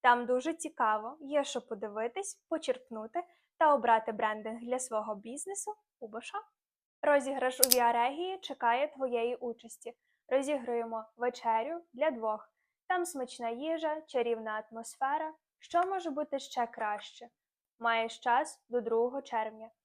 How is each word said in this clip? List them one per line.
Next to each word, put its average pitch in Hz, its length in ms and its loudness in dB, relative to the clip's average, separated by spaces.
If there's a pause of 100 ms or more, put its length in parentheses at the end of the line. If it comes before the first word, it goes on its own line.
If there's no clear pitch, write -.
Там 240 240 6
дуже 254 280 0
цікаво, 233 640 -2
є 285 240 0
що 254 160 -6
подивитись, 220 760 -6 (140)
почерпнути 254 760 -4 (360)
та 302 160 8
обрати 226 380 4
брендинг 214 480 -4
для 240 180 -4
свого 214 360 -4
бізнесу 294 600 -8 (260)
у 226 80 -12
Бошо. 233 300 -10 (640)
Розіграш 269 580 4
у 254 80 10
Віарегії 254 720 2
чекає 254 500 0
твоєї 240 480 -2
участі. 233 580 -12 (340)
Розіграємо 240 760 0 (120)
вечерю 247 640 -2 (120)
для 294 180 2
двох. 220 420 -4 (340)
Там 359 180 0
смачна 254 460 -6
їжа, 311 500 -4
чарівна 220 720 -2
атмосфера. 285 640 -4 (240)
Що - 280 2
може 359 240 -2
бути 285 280 -2
ще 240 280 -4
краще? 214 600 -8 (500)
Маєш 226 400 0
час - 500 2
до 240 120 2
другого 233 420 0
червня. 220 480 -4 (140)